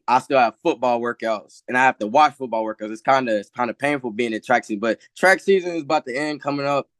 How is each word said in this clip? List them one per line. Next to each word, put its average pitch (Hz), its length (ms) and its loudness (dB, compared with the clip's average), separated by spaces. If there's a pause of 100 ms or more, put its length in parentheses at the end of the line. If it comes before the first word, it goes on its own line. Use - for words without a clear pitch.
I 123 140 4
still 139 180 0
have 117 240 2
football 123 380 0
workouts 113 680 -6
and 123 100 -4
I 127 80 4
have 131 140 4
to 110 80 -4
watch 143 280 4
football 113 300 -6
workouts. 107 260 -8
It's 110 120 -12
kinda, 127 360 0
it's 101 120 -8
kinda 120 240 -4
painful 139 360 -4
being 113 220 -4
in 107 100 -6
track 120 220 0
season, 107 160 -6
but 110 200 -2 (160)
track 190 240 4
season 180 360 0
is 160 60 -6
about 147 240 -2
to 120 80 -8
end 147 280 -4
coming 143 240 -4
up. 143 220 -2 (120)